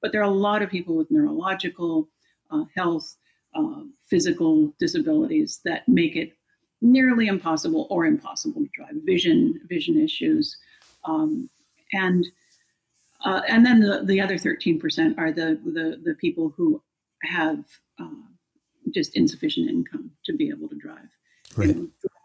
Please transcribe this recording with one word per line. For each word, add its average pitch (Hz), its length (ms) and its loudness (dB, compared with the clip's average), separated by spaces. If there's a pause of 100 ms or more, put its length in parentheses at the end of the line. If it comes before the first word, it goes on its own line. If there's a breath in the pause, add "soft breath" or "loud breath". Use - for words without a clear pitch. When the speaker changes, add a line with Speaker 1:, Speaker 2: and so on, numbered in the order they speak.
Speaker 1:
but 208 100 -2
there 214 100 0
are - 20 2
a 202 100 2
lot 208 280 0
of 190 80 -4
people 175 260 -4
with 160 160 0
neurological, 160 960 -2 (420)
uh, 156 140 -2 (120)
health, 170 400 -4 (380)
uh, 156 280 -4 (280)
physical 160 680 2
disabilities 160 880 0
that 160 220 -4
make 170 280 4
it - 180 -6 (480)
nearly 247 460 6
impossible 180 640 0
or - 160 0
impossible - 560 -2
to - 120 -4
drive, - 300 -14
vision, - 640 2
vision 160 340 0
issues. - 560 0 (460 soft breath)
Um, 311 460 -4 (420)
and, 185 340 2 (1000)
uh, 190 240 0
and 226 160 8
then 240 160 6
the, 202 240 2
the 190 160 2
other 190 160 -2
thirteen 170 420 -2
percent 160 400 0
are 160 120 -2
the, 160 320 -2
the, 160 400 -6
the 160 120 -4
people 165 400 -4
who 156 260 0 (420)
have, - 420 -4 (340)
uh, 170 80 -14 (840)
just - 240 -4
insufficient - 540 0
income - 420 -6 (140)
to - 80 -6
be - 160 -2
able - 200 -10
to - 60 -14
drive. - 340 -18 (460 soft breath)
Speaker 2:
Right. - 140 2
Speaker 1:
You - 60 2
know, 175 120 -8 (380)